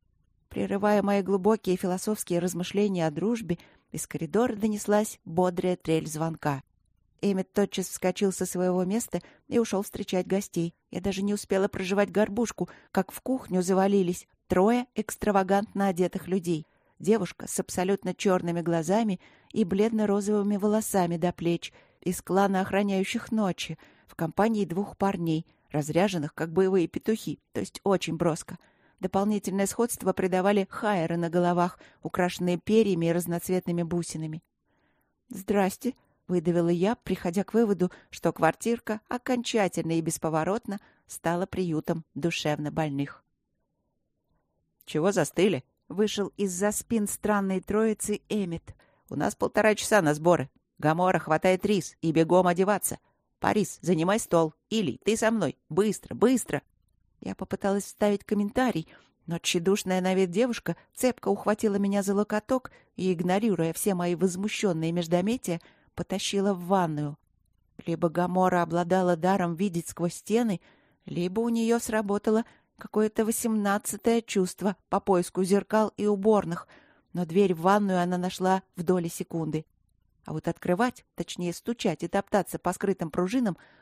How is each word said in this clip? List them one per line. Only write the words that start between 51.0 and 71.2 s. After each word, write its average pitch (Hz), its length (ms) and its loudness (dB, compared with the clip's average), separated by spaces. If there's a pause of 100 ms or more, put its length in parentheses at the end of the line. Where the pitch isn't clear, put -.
хватай 180 440 2
рис 196 380 0
и 160 120 0
бегом 165 340 6
одеваться. 185 520 0 (400)
Парис, 202 440 0
занимай 175 360 2
стол. 165 360 0 (160)
Или 202 340 0
ты 220 120 2
со 220 140 2
мной. 208 260 0 (120)
Быстро, 190 460 -2
быстро!» 233 480 2 (580)
Я 190 140 -8
попыталась 196 500 -2
вставить 208 400 -2
комментарий, 208 640 -2 (380)
но 165 120 -6
тщедушная 185 640 0
на 185 140 2
вид 185 160 2
девушка 220 460 -2 (180)
цепко - 340 -2
ухватила 202 480 0
меня 202 260 0
за 202 120 0
локоток 214 580 -2 (240)
и, 185 160 0
игнорируя 180 600 0
все 196 220 -2
мои 175 220 0
возмущённые 180 720 0
междометия, 175 720 -2 (340)
потащила 196 580 -2
в 175 140 -6
ванную. 156 500 0 (720)
Либо 170 220 0
Гамора 180 540 2
обладала 175 540 2
даром 175 380 0
видеть 170 340 -2
сквозь 170 260 -4
стены, 214 460 -2 (440)
либо 180 360 -4